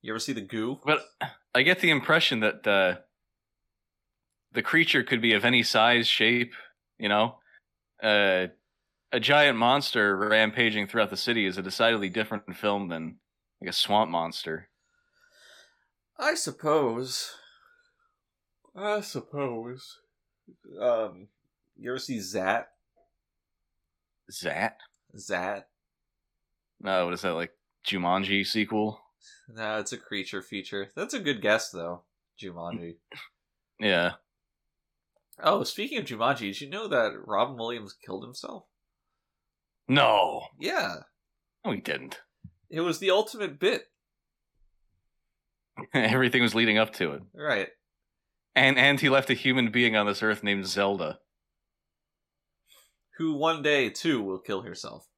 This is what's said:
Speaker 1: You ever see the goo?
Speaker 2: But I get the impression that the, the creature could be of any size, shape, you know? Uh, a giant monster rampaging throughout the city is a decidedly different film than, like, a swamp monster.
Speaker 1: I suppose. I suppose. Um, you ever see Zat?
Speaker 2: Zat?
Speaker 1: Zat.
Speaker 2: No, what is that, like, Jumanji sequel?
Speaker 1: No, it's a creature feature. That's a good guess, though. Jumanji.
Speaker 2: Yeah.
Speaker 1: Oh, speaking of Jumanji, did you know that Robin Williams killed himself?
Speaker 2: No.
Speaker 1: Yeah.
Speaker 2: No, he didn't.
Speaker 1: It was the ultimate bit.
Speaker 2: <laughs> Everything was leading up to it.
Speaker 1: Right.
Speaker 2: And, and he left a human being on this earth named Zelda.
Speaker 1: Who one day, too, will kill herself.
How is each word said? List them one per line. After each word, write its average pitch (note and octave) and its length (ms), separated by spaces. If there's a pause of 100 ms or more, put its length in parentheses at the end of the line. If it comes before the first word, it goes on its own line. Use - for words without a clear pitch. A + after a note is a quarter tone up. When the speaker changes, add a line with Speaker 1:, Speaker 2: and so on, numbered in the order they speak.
Speaker 1:
You A2 100
ever A2+ 60
see C3+ 140
the A2+ 80
goo? A2+ 440
Speaker 2:
But D3+ 200 (500)
I C3 80
get F3 180
the E3+ 100
impression D3 500
that G#2+ 240
the, F#2+ 380 (1500)
the A#2+ 100
creature D#3+ 420
could B2 180
be A#2 120
of G#2 100
any B2 180
size, A#2 460
shape, A#2 440 (460)
you G#2+ 100
know? G#2+ 300 (640)
Uh, G2 460 (640)
a A#2+ 80
giant C#3+ 380
monster A#2+ 580
rampaging G#2+ 720
throughout A2 220
the F#2+ 60
city A2+ 300
is F#2 120
a F#2+ 40
decidedly G2+ 460
different G#2+ 480
film G2+ 320
than, D#2+ 300 (420)
like, F2 100
a - 20
swamp G#2 380
monster. E2 580 (1500)
Speaker 1:
I D4 160
suppose. C3+ 1000 (1400)
I G#3 280
suppose. B2+ 960 (800)
Um, G#2+ 480 (480)
you A#2+ 140
ever B2+ 80
see B2 220
Zat? F#2+ 480 (1600)
Speaker 2:
Zat? E2 480 (400)
Speaker 1:
Zat. G2 500 (1120)
Speaker 2:
No, F#2 260
what F2 80
is - 80
that, F2+ 120
like, E2+ 180 (340)
Jumanji F#2+ 600
sequel? G#2+ 540 (480)
Speaker 1:
No, A2 320
it's G2+ 120
a A#2 60
creature G2 440
feature. G2 520
That's A3 200
a B3+ 60
good C#3+ 220
guess, G#2+ 280
though. F2 320 (380)
Jumanji. E2+ 560 (840)
Speaker 2:
Yeah. F2 340 (1300)
Speaker 1:
Oh, - 220
speaking A#3 340
of D#3 60
Jumanji, B2 360
did G2 200
you C#3+ 100
know G#3+ 180
that A#2 240 (140)
Robin A#2 300
Williams A2+ 360
killed G2 320
himself? - 400 (1200)
Speaker 2:
No. G#2+ 580 (140)
Speaker 1:
Yeah. D#4 360 (680)
Speaker 2:
No, F3+ 80
he G2+ 80
didn't. - 400 (500)
Speaker 1:
It D#3+ 120
was E3+ 180
the F#3+ 100
ultimate G3+ 480
bit. G#3+ 260 (1900)
Speaker 2:
<laughs> - 180
Everything B2 480
was A2 120
leading A2 240
up A2 160
to D#2 180
it. C#2 100 (120)
Speaker 1:
Right. B2+ 340 (840)
Speaker 2:
And, C3+ 240
and C#3 220
he D3+ 80
left C3+ 220
a B2 40
human B2+ 360
being A#2 260
on G#2 100
this G2+ 160
earth G#2+ 220
named G2 220
Zelda. F#2+ 520 (2000)
Speaker 1:
Who D#3+ 160
one D#3 280
day, C#3 280
too, C#3 320
will F#2+ 160
kill F#2+ 240
herself. - 540